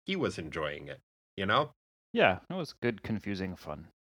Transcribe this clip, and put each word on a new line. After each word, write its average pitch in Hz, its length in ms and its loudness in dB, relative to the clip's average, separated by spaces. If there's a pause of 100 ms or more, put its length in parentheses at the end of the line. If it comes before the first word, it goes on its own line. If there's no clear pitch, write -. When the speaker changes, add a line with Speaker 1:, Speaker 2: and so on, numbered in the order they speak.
Speaker 1:
he 190 120 -2
was 139 200 0
enjoying 73 520 -4
it, 69 100 -10 (380)
you 95 100 0
know? 131 240 4 (420)
Speaker 2:
Yeah, 120 280 6 (100)
it 170 40 -6
was 180 180 -6 (100)
good, 117 220 0
confusing 95 500 -4
fun. 80 320 -12 (300)